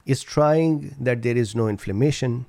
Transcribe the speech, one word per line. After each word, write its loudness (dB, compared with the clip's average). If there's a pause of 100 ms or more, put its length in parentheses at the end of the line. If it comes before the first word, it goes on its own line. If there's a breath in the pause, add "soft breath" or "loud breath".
is -2
trying 2
that -2
there 0
is 0
no 0
inflammation -2